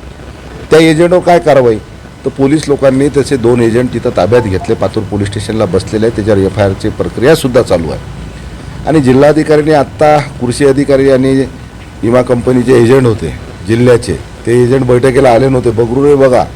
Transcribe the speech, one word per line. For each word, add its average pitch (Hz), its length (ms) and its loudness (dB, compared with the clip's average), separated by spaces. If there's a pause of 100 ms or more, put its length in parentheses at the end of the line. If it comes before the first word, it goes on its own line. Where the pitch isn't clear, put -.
(720)
त्या 156 80 6
एजंटवर 165 400 2
काय 175 200 2
कारवाई? 135 380 2 (480)
तर 135 40 -6
पोलीस 139 380 -2
लोकांनी 135 420 2
त्याचे 139 280 -2
दोन 120 240 2
एजंट 117 320 0
तिथं 120 240 -4
ताब्यात 104 240 2
घेतले, 104 340 -4
पातूर 104 280 -4
पोलीस 101 240 -4
स्टेशनला 107 380 -4
बसलेले 104 400 -2
आहेत, 117 100 -2
त्याच्यावर 101 260 0
एफ 95 180 -2
आय 101 60 2
आरची 98 240 -4
प्रक्रियासुद्धा 120 720 0
चालू 85 280 -2
आहे. - 1000 -14
आणि 151 140 2
जिल्हाधिकाऱ्यांनी 147 720 2
आत्ता 151 440 2 (220)
कृषी 123 260 -2
अधिकारी 139 460 2
आणि 131 220 2 (680)
विमा 117 180 2
कंपनीचे 123 600 0
एजंट 127 240 4
होते 98 280 -2 (340)
जिल्ह्याचे, 113 500 2 (280)
ते 123 180 2
एजंट 127 220 0
बैठकीला 123 460 2
आले 127 180 2
नव्हते. 123 240 0
बगरू 120 320 0
रे 147 100 4
बघा 127 300 2 (100)